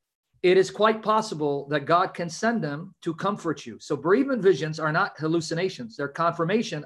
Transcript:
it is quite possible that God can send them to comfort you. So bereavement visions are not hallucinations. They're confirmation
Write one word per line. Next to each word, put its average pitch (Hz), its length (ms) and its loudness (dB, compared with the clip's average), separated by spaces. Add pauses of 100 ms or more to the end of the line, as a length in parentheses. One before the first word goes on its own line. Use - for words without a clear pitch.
(420)
it 180 160 6
is 185 120 4
quite 220 320 2
possible 151 640 -2
that 143 180 -2
God 175 280 4
can 175 140 -6
send 220 340 -2
them 151 380 -8
to 165 140 -4
comfort 185 520 -4
you. 107 140 -14
So 151 160 -4
bereavement 220 460 2
visions 156 360 2
are 156 140 -2
not 190 260 0
hallucinations. 165 800 -4
They're 143 120 -4
confirmation 165 760 -2